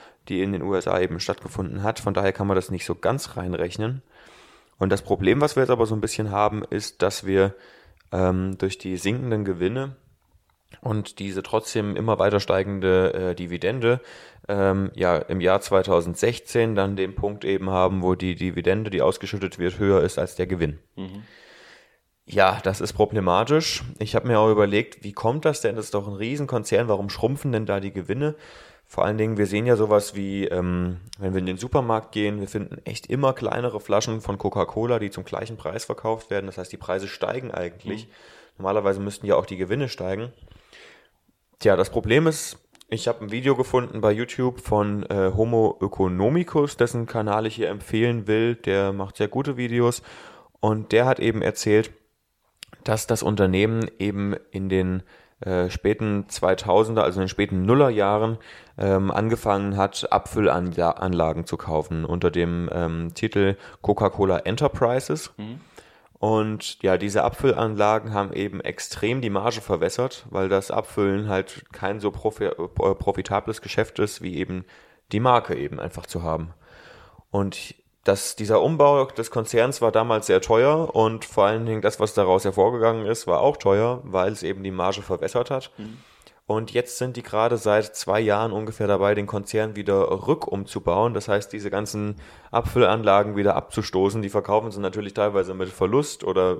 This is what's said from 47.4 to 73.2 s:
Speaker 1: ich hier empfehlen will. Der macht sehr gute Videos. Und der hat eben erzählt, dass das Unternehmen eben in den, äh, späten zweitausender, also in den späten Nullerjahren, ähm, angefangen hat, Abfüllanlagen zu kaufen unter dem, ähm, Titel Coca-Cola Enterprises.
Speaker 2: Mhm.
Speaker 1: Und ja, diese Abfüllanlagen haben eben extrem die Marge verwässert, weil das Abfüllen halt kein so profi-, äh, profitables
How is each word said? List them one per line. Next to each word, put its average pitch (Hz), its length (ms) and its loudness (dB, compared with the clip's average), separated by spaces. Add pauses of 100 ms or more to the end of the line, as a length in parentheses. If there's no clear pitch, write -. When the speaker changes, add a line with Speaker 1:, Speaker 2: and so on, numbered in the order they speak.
Speaker 1:
ich 107 100 -6
hier 107 140 -2
empfehlen 110 580 -2
will. 113 260 2
Der 98 380 0
macht 98 240 -8
sehr 107 100 0
gute 135 300 -4
Videos. 120 460 0 (580)
Und 107 320 0
der 113 140 6
hat 131 120 2
eben 110 240 0
erzählt, 107 480 2 (920)
dass 107 240 -2
das 113 160 0
Unternehmen 104 760 2
eben 101 380 -2 (160)
in 95 160 -6
den, 92 340 0 (380)
äh, 90 280 0
späten 101 600 -2
zweitausender, 104 720 2
also 90 180 2
in 92 40 0
den 92 40 -2
späten 95 380 -2
Nullerjahren, 110 720 4 (400)
ähm, 98 320 2
angefangen 101 640 0
hat, - 360 -2
Abfüllanlagen 85 1300 0
zu 82 100 -6
kaufen 80 480 -4
unter 85 260 0
dem, 87 420 -2
ähm, 82 420 -4
Titel 101 420 0 (260)
Coca-Cola 98 560 2
Enterprises. 131 960 -2
Speaker 2:
Mhm. 113 240 -12 (580)
Speaker 1:
Und 107 640 -2
ja, 95 140 4
diese 98 260 0
Abfüllanlagen 110 920 2
haben 101 180 0
eben 95 300 -4
extrem - 580 -4
die 120 80 -4
Marge 104 320 0
verwässert, 101 680 -2
weil 95 180 -2
das 98 220 2
Abfüllen 104 580 0
halt 95 440 -4
kein 101 280 -4
so 101 100 0
profi-, 104 360 -4
äh, 92 480 0
profitables 101 640 -2